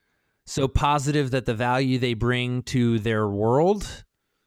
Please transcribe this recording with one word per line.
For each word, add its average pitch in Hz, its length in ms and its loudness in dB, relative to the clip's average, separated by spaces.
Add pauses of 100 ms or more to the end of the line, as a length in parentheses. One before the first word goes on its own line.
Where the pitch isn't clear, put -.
(460)
so 135 200 -2
positive 143 680 0
that 131 120 0
the 123 80 -2
value 127 460 0
they 120 160 0
bring 123 480 -2
to 120 360 2
their 107 300 0
world, 135 760 0 (420)